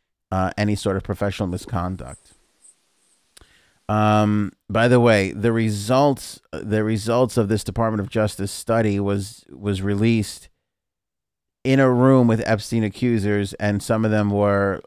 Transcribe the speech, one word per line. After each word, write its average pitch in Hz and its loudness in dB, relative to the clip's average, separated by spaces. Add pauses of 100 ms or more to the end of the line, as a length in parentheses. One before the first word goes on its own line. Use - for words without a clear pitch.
(320)
uh, 92 -2
any 104 -2
sort 98 -2
of 92 -6
professional 101 -4
misconduct. 87 -8 (1600)
Um, 107 2 (180)
by 110 2
the 123 6
way, 107 4
the 107 -2
results, 113 0 (120)
the 107 -2
results 110 0
of 110 2
this 104 0
Department 110 -2
of 98 -8
Justice 104 -2
study 110 -2
was, 101 -4
was 98 -6
released 104 -2 (1120)
in 135 2
a 131 6
room 127 6
with 113 2
Epstein 110 -2
accusers, 104 -2
and 101 -2
some 110 -2
of 110 0
them 104 0
were, 101 0